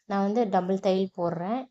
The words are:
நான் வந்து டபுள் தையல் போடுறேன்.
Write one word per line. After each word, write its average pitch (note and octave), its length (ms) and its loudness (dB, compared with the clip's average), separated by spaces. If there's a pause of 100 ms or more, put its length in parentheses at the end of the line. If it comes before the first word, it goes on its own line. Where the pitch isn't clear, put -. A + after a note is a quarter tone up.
நான் G3 160 0
வந்து G#3+ 240 2
டபுள் F#3+ 340 0
தையல் F#3+ 320 2
போடுறேன். F3 460 -2 (100)